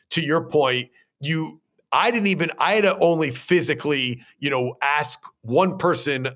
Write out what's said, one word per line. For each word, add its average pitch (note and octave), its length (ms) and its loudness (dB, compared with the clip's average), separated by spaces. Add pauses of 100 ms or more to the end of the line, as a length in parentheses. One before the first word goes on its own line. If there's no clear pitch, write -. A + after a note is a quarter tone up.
(120)
to E3 100 -2
your D#3+ 200 0
point, B2+ 480 0 (300)
you, D#3 420 -6 (300)
I G3 180 4
didn't A3 180 0
even, F#3+ 300 0
I F3+ 160 2
had G#3+ 120 2
to F#3+ 120 2
only E3+ 320 2
physically, C3 960 -2 (160)
you C#3+ 100 -4
know, B2+ 320 -2
ask C#3+ 400 -2 (200)
one F3+ 360 2
person C#3+ 580 -2